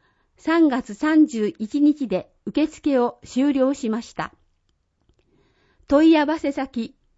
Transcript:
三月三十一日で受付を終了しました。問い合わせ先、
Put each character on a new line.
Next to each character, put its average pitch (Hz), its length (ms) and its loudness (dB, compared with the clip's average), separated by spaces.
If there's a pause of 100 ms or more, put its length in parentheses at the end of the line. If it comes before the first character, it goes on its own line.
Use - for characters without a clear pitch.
(360)
三 320 320 2
月 247 260 -4
三 311 320 2
十 214 340 -4
一 220 200 -6
日 294 280 0
で 185 240 -6 (140)
受 302 220 -2
付 285 320 -2
を 240 240 -2
終 277 300 -2
了 262 200 0
し 254 160 -8
ま 226 120 -6
し - 120 -20
た。 - 200 -12 (1500)
問 311 240 4
い 330 60 4
合 302 80 0
わ 311 140 -4
せ 285 120 -4
先、 269 440 -10 (220)